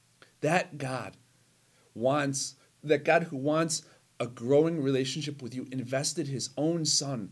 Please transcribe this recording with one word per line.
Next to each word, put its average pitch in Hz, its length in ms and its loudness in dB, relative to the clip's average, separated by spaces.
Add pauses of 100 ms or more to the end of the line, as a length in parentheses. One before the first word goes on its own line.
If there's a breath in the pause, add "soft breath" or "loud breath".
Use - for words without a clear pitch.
(420 soft breath)
That 160 360 0
God 127 400 -6 (800 soft breath)
wants, 139 600 0 (280 soft breath)
that 147 200 2
God 156 200 6
who 143 140 -8
wants 156 460 0 (360 soft breath)
a 120 80 -2
growing 143 560 4
relationship 135 580 -2
with 120 140 -10
you 127 160 -8
invested 131 560 -4
his 135 300 -6
own 160 280 0
son 131 460 -2